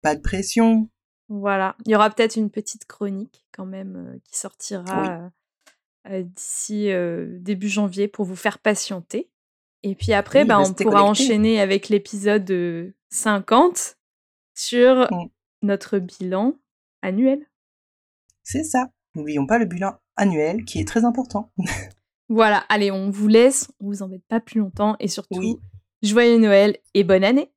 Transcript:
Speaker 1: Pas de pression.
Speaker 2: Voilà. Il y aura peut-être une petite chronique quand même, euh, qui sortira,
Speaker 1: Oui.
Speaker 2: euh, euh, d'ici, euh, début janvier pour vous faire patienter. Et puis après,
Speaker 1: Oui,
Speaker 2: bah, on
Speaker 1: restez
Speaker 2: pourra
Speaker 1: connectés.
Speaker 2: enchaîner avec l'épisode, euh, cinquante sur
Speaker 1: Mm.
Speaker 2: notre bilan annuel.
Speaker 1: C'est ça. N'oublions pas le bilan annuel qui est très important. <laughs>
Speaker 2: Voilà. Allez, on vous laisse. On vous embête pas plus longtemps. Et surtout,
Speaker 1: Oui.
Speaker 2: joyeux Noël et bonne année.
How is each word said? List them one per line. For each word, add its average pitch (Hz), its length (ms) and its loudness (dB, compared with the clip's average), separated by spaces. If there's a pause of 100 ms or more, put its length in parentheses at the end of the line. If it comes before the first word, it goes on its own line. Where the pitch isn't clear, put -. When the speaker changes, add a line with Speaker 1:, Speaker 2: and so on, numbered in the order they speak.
Speaker 1:
Pas 151 120 0
de 147 60 -8
pression. 220 680 0 (400)
Speaker 2:
Voilà. 196 460 -4 (100)
Il 220 60 -6
y 214 60 4
aura 214 140 4
peut-être 226 260 -2
une 208 140 -2
petite - 340 -12
chronique 202 680 -12
quand 190 140 -16
même, 190 300 -14 (180)
euh, - 80 -20
qui - 160 -14
sortira, 190 640 -8
Speaker 1:
Oui. 190 60 -2
Speaker 2:
euh, 175 200 -10 (840)
euh, 190 140 -6
d'ici, 208 680 -6
euh, 175 480 -6
début 190 280 -6
janvier 202 400 -2
pour 202 160 -8
vous 180 120 -10
faire - 240 -4
patienter. 202 680 -4 (520)
Et 196 140 -6
puis - 160 -2
après, 202 300 2
Speaker 1:
Oui, 233 60 2
Speaker 2:
bah, 214 100 6
on 190 60 6
Speaker 1:
restez 190 200 -2
Speaker 2:
pourra 202 180 4
Speaker 1:
connectés. 208 220 4
Speaker 2:
enchaîner 220 360 2
avec 196 280 0
l'épisode, 202 640 0
euh, 175 400 -4 (180)
cinquante 226 880 2 (560)
sur 247 580 4
Speaker 1:
Mm. 175 140 -6 (360)
Speaker 2:
notre 202 380 -2
bilan 185 540 -4 (480)
annuel. 262 440 0 (960)
Speaker 1:
C'est 302 220 -6
ça. 254 260 -2 (240)
N'oublions 147 320 -4
pas 226 120 2
le 226 60 2
bilan 175 300 -6 (220)
annuel 185 480 0
qui - 160 -10
est - 80 -4
très 226 160 0
important. 240 520 -4
<laughs> - 420 -8 (300)
Speaker 2:
Voilà. 214 420 2
Allez, 202 200 2
on 190 200 -4
vous 208 180 -2
laisse. 240 400 6 (120)
On 202 80 -10
vous 202 140 -10
embête 185 240 -14
pas 226 140 -2
plus 226 200 -6
longtemps. 208 400 -2
Et 202 80 -4
surtout, - 300 -8
Speaker 1:
Oui. 220 180 -4 (460)
Speaker 2:
joyeux 233 360 4
Noël 208 400 6 (160)
et 196 100 4
bonne 190 200 4
année. 262 320 0